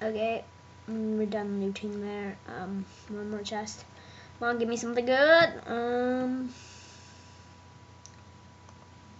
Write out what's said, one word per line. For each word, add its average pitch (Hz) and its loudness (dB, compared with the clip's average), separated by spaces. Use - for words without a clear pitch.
Okay, 220 0
mm, 220 0
we're 214 4
done 202 -2
looting 202 -2
there. 202 -6
Um, 185 -6
one 208 -6
more 208 -6
chest. 214 -6
Come 233 0
on, 240 2
give 226 2
me 233 0
something 240 0
good. 302 10
Um, 247 0